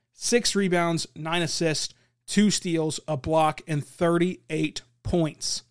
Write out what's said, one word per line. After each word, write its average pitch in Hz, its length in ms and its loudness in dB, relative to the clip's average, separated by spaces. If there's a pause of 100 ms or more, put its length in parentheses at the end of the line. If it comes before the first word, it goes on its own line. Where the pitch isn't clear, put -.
(120)
Six - 440 0
rebounds, 175 580 0
nine 160 280 -2
assists, - 520 -2 (320)
two 208 240 4
steals, 160 560 -2
a 151 100 -4
block, 156 520 2
and 147 160 -2
thirty-eight 170 1000 0 (220)
points. - 680 -2